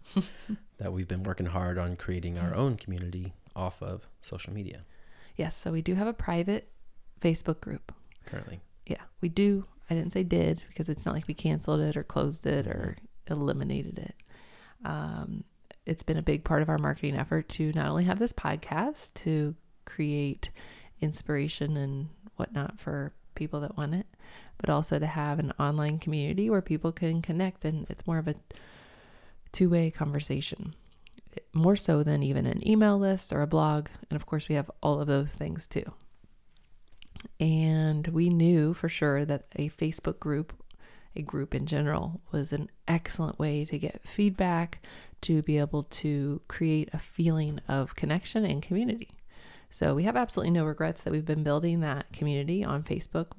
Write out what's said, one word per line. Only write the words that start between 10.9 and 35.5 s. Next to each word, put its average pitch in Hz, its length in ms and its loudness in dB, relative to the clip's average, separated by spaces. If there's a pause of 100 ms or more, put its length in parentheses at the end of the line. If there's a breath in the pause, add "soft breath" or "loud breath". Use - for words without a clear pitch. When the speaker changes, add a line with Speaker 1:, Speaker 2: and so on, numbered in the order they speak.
Speaker 2:
it's 151 160 -6
not - 80 0
like 160 120 -4
we 151 80 -4
canceled 151 460 0
it 151 160 0
or 147 80 -2
closed - 420 0
it 143 200 2
or - 300 -4 (320)
Speaker 1:
Mm-hmm. 165 120 -4
Speaker 2:
eliminated 139 580 -2
it. - 160 -10 (720 loud breath)
Um, 151 600 -6 (420)
it's 160 160 -4
been 160 160 0
a 156 40 -2
big 151 220 2
part 151 160 4
of 156 80 2
our 156 100 2
marketing 143 380 0
effort 156 340 0
to 151 220 0
not 151 160 0
only 160 160 2
have 185 140 2
this 233 160 0
podcast 156 800 -4
to 151 400 0 (320)
create 147 640 -2 (500 loud breath)
inspiration 151 760 -2
and 139 300 -4 (280)
whatnot - 420 -4
for 143 360 -6 (200)
people 151 260 -4
that 143 180 -6
want 151 160 -2
it, 185 100 -2 (540 loud breath)
but - 100 -2
also 151 300 2
to 151 80 0
have 151 320 -2
an 147 200 -2
online 151 400 0
community 156 520 0
where 202 100 4
people 165 320 0
can 165 300 0
connect, 180 420 -2
and 156 240 -2
it's - 180 -10
more 165 120 0
of 160 100 -2
a 147 60 -2 (1160 loud breath)
two-way 170 380 4
conversation, 151 840 -4 (800)
more 175 220 8
so 151 260 4
than 147 200 2
even 135 220 2
an - 240 0
email 214 300 8
list 190 340 2
or 147 80 2
a 147 60 4
blog. 151 420 4 (220)
And 151 60 0
of - 100 -6
course, 151 240 -2
we 156 40 2
have 143 160 0 (120)
all 147 180 4
of 147 60 0
those 143 260 2
things 160 340 -6